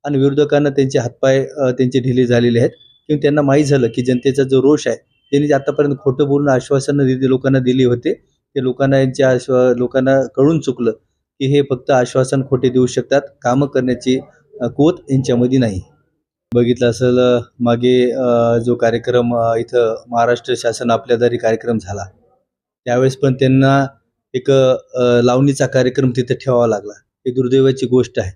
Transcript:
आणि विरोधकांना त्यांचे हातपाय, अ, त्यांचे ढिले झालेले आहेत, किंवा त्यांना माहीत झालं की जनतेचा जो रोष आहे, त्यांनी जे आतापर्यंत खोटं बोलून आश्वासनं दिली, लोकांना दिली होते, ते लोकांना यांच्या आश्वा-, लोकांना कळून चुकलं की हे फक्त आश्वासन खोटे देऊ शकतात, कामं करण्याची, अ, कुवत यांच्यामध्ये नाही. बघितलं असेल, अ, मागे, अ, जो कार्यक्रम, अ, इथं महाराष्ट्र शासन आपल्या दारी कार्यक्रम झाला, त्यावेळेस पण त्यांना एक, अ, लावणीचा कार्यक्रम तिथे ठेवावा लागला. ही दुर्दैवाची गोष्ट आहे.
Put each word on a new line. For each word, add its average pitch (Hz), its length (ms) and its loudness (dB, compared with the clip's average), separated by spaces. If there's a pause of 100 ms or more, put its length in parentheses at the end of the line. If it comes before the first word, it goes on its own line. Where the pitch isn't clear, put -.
आणि 143 120 -2
विरोधकांना 143 520 2
त्यांचे 135 300 0
हातपाय, 135 460 0 (120)
अ, 131 140 0
त्यांचे 127 280 0
ढिले 123 260 0
झालेले 120 340 2
आहेत, 143 100 2 (380)
किंवा 147 140 -2
त्यांना 147 200 0
माहीत 143 240 2
झालं 135 220 2
की 123 180 -4
जनतेचा 127 380 0
जो 131 180 2
रोष 147 260 2
आहे, 113 80 -4 (360)
त्यांनी 143 160 0
जे 147 60 2
आतापर्यंत 143 500 -2
खोटं 139 240 0
बोलून 143 220 0
आश्वासनं 139 560 0
दिली, 131 240 0
लोकांना 131 300 0
दिली 127 240 0
होते, 123 300 0 (420)
ते 131 80 -4
लोकांना 135 360 0
यांच्या 131 300 0
आश्वा-, 127 460 2
लोकांना 131 480 0
कळून 143 360 0
चुकलं 120 320 -2 (480)
की 139 160 0
हे 143 60 2
फक्त 139 300 -4
आश्वासन 131 580 0
खोटे 127 200 0
देऊ 127 160 2
शकतात, 131 360 -2 (200)
कामं 131 260 0
करण्याची, 127 520 -2 (420)
अ, 120 60 -4
कुवत 151 260 0 (180)
यांच्यामध्ये 131 480 0
नाही. 101 220 -4 (720)
बघितलं 120 360 0
असेल, 123 300 0
अ, 123 200 2 (200)
मागे, 123 520 2
अ, 117 460 0
जो 120 180 -2
कार्यक्रम, 120 600 -2
अ, 113 200 0
इथं 117 520 -2
महाराष्ट्र 120 500 -2
शासन 117 340 -4
आपल्या 117 260 0
दारी 117 200 0
कार्यक्रम 113 400 -2
झाला, 98 260 -8 (840)
त्यावेळेस 127 320 0
पण 135 160 0
त्यांना 135 540 2 (460)
एक, 127 180 -2
अ, 127 720 2
लावणीचा 135 420 2
कार्यक्रम 127 440 0
तिथे 120 240 -4
ठेवावा 120 340 0
लागला. 104 260 -4
ही - 380 -12
दुर्दैवाची 131 540 0
गोष्ट 123 340 0
आहे. 95 160 -6